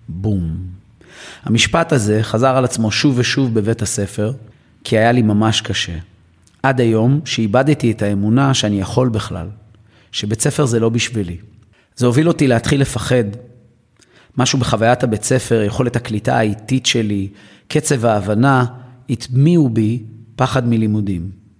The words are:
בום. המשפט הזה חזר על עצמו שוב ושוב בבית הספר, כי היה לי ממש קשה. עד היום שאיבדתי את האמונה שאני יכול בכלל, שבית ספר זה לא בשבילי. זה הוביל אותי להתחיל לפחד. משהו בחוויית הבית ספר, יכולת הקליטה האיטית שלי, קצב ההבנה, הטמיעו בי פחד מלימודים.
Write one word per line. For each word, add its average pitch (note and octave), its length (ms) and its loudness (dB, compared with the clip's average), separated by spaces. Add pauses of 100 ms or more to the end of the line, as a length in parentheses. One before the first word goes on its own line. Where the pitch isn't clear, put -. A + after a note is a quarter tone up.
בום. F2+ 480 -2 (880)
המשפט D#3+ 480 0
הזה G#2+ 300 2
חזר B2+ 340 0
על C3 80 2
עצמו A2+ 260 -2
שוב C#3 280 2
ושוב B2 360 0
בבית A2 280 0
הספר, G#2 500 -4 (520)
כי A2+ 140 0
היה A#2 140 4
לי B2 100 4
ממש G#2+ 380 2
קשה. - 380 -6 (640)
עד C3 180 0
היום A#2 440 4
שאיבדתי B2+ 640 0
את G#2+ 120 -4
האמונה G#2+ 520 2
שאני G#2 260 0
יכול B2+ 280 0
בכלל, F2+ 380 -6 (680)
שבית G#2+ 280 -4
ספר D3 260 0
זה A#2 140 0
לא A2+ 80 2
בשבילי. A2 480 -4 (600)
זה B2 100 0
הוביל C#3 220 2
אותי E3 180 2
להתחיל B2+ 340 2
לפחד. B2+ 440 0 (1120)
משהו C3 220 2
בחוויית A#2 460 2
הבית A2 200 -2
ספר, A#2+ 380 0
יכולת A#2 340 -2
הקליטה A2+ 400 -2
האיטית A#2+ 500 -2
שלי, G#2 420 -2 (400)
קצב C#3 380 0
ההבנה, A2+ 580 2 (460)
הטמיעו C#3+ 580 2
בי A2+ 340 0 (340)
פחד B2+ 320 0
מלימודים. G#2 640 0 (300)